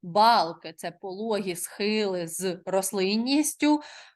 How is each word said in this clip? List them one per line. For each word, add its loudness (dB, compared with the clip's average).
Балки — 2
це -8
пологі -6
схили -2
з -6
рослинністю, 0